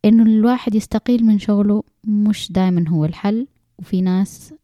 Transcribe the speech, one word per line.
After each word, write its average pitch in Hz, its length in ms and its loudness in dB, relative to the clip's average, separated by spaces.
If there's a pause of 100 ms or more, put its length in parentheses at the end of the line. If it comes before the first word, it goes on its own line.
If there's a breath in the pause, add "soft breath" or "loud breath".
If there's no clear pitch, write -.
إنه 226 180 6
الواحد 220 520 2
يستقيل 226 500 -2
من 214 140 2
شغله 208 440 0 (240)
مش 208 440 -2
دايما 180 380 0
هو 160 160 0
الحل، 208 420 -4 (320)
وفي 185 220 -4
ناس 185 520 -4 (100)